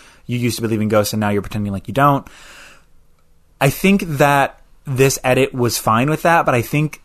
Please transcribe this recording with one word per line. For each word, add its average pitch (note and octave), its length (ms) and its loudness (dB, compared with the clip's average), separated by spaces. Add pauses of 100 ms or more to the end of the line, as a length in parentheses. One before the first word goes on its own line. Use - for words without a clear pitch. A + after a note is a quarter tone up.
(260)
You A#2+ 140 -6
used A#2+ 160 -2
to A2+ 80 -8
believe A2 180 -2
in G#2+ 60 -2
ghosts G#2+ 260 2
and G#2+ 60 -4
now G#2 100 0
you're G2+ 140 -2
pretending G#2 280 -6
like G2 160 -8
you G2+ 60 -10
don't." C#3 340 2 (1300)
I C#3 80 4
think G3 320 2
that C#3+ 580 0 (260)
this C3+ 380 2
edit B2+ 300 0
was A#2+ 240 0
fine A#2+ 320 0
with D#3 140 -4
that, E3 220 2
but C#3+ 80 0
I A#2+ 80 0
think D3 440 -4